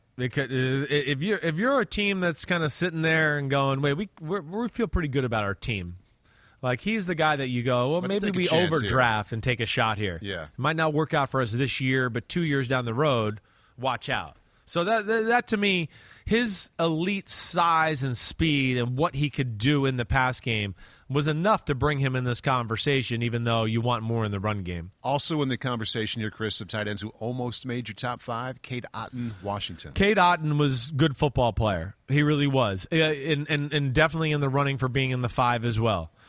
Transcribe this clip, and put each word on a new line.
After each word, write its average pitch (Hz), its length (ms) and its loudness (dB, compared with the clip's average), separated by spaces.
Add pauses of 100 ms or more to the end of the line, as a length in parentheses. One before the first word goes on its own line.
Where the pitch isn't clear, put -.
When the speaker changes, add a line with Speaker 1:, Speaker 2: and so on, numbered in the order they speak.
(200)
Speaker 1:
It 123 140 -2
could, 131 180 -2
uh, 131 380 0
if 139 340 0
you're, 196 160 0
if 156 180 -2
you're 254 240 2
a 202 40 -2
team 202 340 0
that's 175 260 -2
kinda 165 240 0
sitting 165 320 -2
there 160 380 4
and 139 100 -2
going, 139 320 2
"Wait, 143 140 2
we, 196 140 -4 (120)
we're, 170 200 -4
we 196 280 -6
feel 226 180 -2
pretty 165 220 0
good 131 160 0
about 110 180 0
our 101 120 -2
team." 90 400 -6 (680)
Like, 127 200 0
he's 214 240 -2
the 175 100 -2
guy 156 200 4
that 139 140 -2
you 120 140 0
go, 123 280 2
"Well, 170 100 0
Speaker 2:
Let's 190 120 -2 (100)
Speaker 1:
maybe 208 40 -2
Speaker 2:
take 196 80 -2
a - 20 -2
Speaker 1:
we 180 80 2
Speaker 2:
chance 165 240 4
here. 160 80 2
Speaker 1:
overdraft 113 560 2
and 110 100 -4
take 123 160 0
a 117 60 -2
shot 110 320 0
here. 95 240 -2
Speaker 2:
Yeah. 95 220 -6
Speaker 1:
It 76 140 -14
might 147 200 0
not 160 160 2
work 151 200 0
out 143 180 2
for 135 100 0
us 113 100 -2
this 120 300 -2
year, 131 280 2
but 113 200 -6
two 175 140 -2
years 139 240 0
down 127 180 0
the 117 80 -2
road, 117 480 0 (360)
watch 123 320 -4
out." 92 280 -4 (300)
So 170 160 0
that, 214 220 2
that, 220 220 0
that 233 220 2
to 220 80 2
me, 190 320 2 (360)
his 220 540 0
elite 170 500 0
size 160 720 2
and 131 160 -2
speed 139 600 0
and 123 180 -2
what 160 160 0
he 143 160 0
could 120 300 -4
do 139 260 2
in 131 120 0
the 120 80 -2
pass 131 340 0
game 104 340 -2 (340)
was 143 200 0
enough 175 380 2
to 139 100 0
bring 139 240 0
him 135 160 0
in 127 80 -2
this 123 180 -2
conversation, 120 800 0
even 117 220 0
though 113 220 2
you 110 140 0
want 117 220 0
more 113 240 0
in 104 60 -2
the 101 80 -2
run 104 240 -2
game. 87 260 -6 (140)
Speaker 2:
Also 143 400 0
in 135 60 0
the 123 80 0
conversation 117 600 -2
here, 107 120 -4
Chris, 110 300 -2
of 98 60 -10
tight 104 200 -4
ends 101 160 -4
who 107 60 -8 (100)
almost 123 480 -6
made 123 200 -6
your 110 60 -10
top 123 300 -6
five, 123 400 -8
Cade 123 280 -8
Otton, 117 420 -8 (100)
Washington. 98 500 -6
Speaker 1:
Cade 208 240 4
Otton 165 400 4
was 135 320 2
good 151 260 2
football 127 380 2
player. 95 400 0 (140)
He 147 160 4
really 147 240 4
was. 113 440 2
Uh, 170 40 2
and, 151 520 2
and, 147 240 -2
and 143 220 2
definitely 156 380 2
in 147 100 0
the 139 80 2
running 139 300 0
for 131 80 0
being 131 240 0
in 127 100 -2
the 123 80 0
five 123 340 2
as 113 160 0
well. 101 300 0 (200)